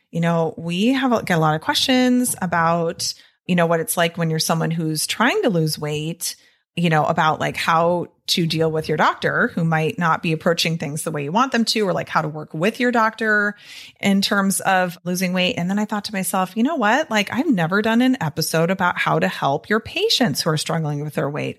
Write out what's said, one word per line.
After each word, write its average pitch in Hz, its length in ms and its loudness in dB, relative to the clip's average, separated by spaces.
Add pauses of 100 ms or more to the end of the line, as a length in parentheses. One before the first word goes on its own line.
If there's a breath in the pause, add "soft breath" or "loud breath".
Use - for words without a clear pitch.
(120)
you 170 80 -4
know, 170 380 0
we 175 300 -2
have 262 260 2
a, 220 100 0
get 180 140 2
a - 20 4
lot 156 160 4
of 160 60 -4
questions 254 800 2
about, 170 720 0 (340 soft breath)
you 180 80 0
know, 170 100 4
what 165 140 2
it's - 160 -4
like 170 220 0
when 165 120 0
you're 160 100 0
someone 160 300 0
who's 160 380 -2
trying 320 360 0
to 294 60 2
lose 160 300 0
weight, 151 560 -6 (400 soft breath)
you 170 140 2
know, 156 160 4
about, 156 340 2
like, 147 160 -4
how 170 520 2 (200)
to 175 180 0
deal 160 240 0
with 156 200 -2
your 156 80 0
doctor 196 580 0
who 175 80 0
might 160 340 0
not 170 240 0
be 165 120 0
approaching 165 440 0
things 156 260 -8
the 170 80 -6
way 151 120 -4
you 139 80 -6
want 254 220 0
them 233 100 2
to, 214 240 0
or, 175 60 0
like, 151 160 -4
how 170 120 0
to 156 60 -2
work 151 260 -12
with 185 280 -2
your 247 100 2
doctor 220 640 0 (460 loud breath)
in 196 200 4
terms 196 380 0
of 185 460 0
losing 180 260 -2
weight. 180 260 0
And 175 120 -2
then 196 100 0
I 214 60 0
thought 208 200 -4
to 214 80 -10
myself, 185 440 -2
"You 220 60 2
know 311 120 0
what? 254 340 2
Like, 208 220 0
I've 285 180 -2
never 185 320 2
done 226 200 4
an 254 180 4
episode 160 500 0
about 185 280 0
how 156 220 2
to 185 100 2
help 160 400 -2
your 214 100 0
patients 302 600 0
who - 80 -2
are 156 80 2
struggling 151 480 -4
with 151 80 -6
their 143 160 0
weight 135 300 -6